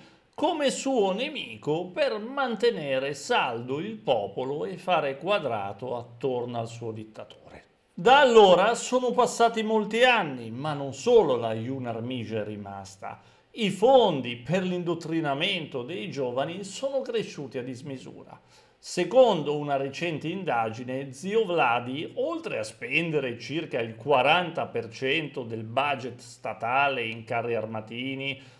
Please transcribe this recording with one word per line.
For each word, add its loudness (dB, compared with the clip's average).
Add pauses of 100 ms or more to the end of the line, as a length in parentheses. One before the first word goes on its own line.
(340)
come 0
suo 0
nemico -4
per -2
mantenere 0
saldo -2
il -6
popolo -2
e -8
fare 0
quadrato -2
attorno -4
al -4
suo -10
dittatore. -16 (280)
Da 8
allora 8
sono 0
passati 2
molti 0
anni, 2
ma -6
non -6
solo 6
la -2
Yunarmija -6
è -4
rimasta. -12 (320)
I -2
fondi 4
per -2
l'indottrinamento -4
dei -8
giovani -4
sono -6
cresciuti -8
a -6
dismisura. -14 (380)
Secondo 4
una -2
recente -4
indagine, -4
zio -2
Vladi, 0
oltre -4
a -4
spendere -4
circa -6
il -6
quaranta 4
per -6
cento -4
del -8
budget -4
statale -2
in -8
carri -2
armatini, -6 (200)